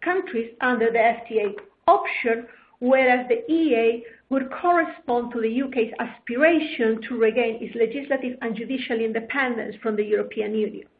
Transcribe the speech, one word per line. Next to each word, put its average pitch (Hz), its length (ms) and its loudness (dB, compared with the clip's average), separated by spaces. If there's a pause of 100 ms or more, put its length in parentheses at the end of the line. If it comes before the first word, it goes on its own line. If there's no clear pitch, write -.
countries 320 480 -2 (100)
under 233 300 2
the 233 80 2
F 226 300 2
T 220 100 -2
A 202 160 -2 (340)
option, 240 600 2 (320)
whereas 254 480 4
the 233 220 0
E 320 260 4
A 226 260 2 (260)
would 262 220 -2
correspond 320 840 0
to 240 80 -4
the 220 80 0
U 254 240 -2
K's 226 280 -2
aspiration 247 1080 0
to 247 80 -6
regain 226 440 2
its - 160 -10
legislative 262 680 -2
and 233 140 -4
judicial 254 420 -4
independence 220 840 -4
from 220 120 -2
the 208 80 0
European 208 520 -2
Union. - 340 -4 (120)